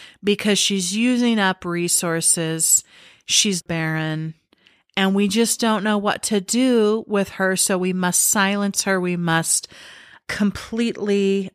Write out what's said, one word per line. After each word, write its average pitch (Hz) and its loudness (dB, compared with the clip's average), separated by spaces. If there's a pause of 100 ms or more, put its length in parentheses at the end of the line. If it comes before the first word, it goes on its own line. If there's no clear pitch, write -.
(240)
because 202 2
she's 190 -2
using 240 2
up 190 0
resources. 165 0 (420)
She's 190 0
barren. 160 -4 (600)
And 190 2
we 202 2
just 226 0
don't 220 0
know 214 2
what 202 -2
to 208 0
do 226 2
with 196 0
her. 190 0
So 190 0
we 185 -2
must 180 0
silence 202 0
her. 190 0
We 180 -2
must 165 0 (600)
completely 202 -2